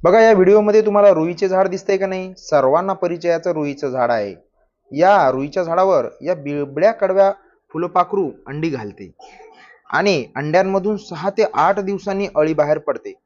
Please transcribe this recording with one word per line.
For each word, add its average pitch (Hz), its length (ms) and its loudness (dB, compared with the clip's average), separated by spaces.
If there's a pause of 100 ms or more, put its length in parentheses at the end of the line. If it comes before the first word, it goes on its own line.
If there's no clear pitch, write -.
बघा, 185 180 4
या 226 120 6
व्हिडिओमध्ये 208 540 4
तुम्हाला 202 240 4
रुईचे 170 380 0
झाड 190 200 0
दिसतंय 190 280 -4
का 190 100 -2
नाही? 185 300 -8
सर्वांना 156 560 0
परिचयाचं 170 580 -4
रुईचं 147 400 -4
झाड 123 200 -2
आहे. 104 240 -4 (640)
या 175 320 4
रुईच्या 139 320 -4
झाडावर 170 440 0 (160)
या 170 120 -4
बिबळ्या 143 580 -2
कडव्या 196 400 0 (400)
फुलपाखरू 175 580 -2 (160)
अंडी 151 220 -6
घालते 104 440 -10 (800)
आणि 165 360 0 (100)
अंड्यांमधून 190 600 0
सहा 175 340 -8
ते 214 140 0 (100)
आठ 185 240 2
दिवसांनी 196 480 -6 (100)
अळी 156 180 0
बाहेर 151 240 0
पडते. - 340 -8 (140)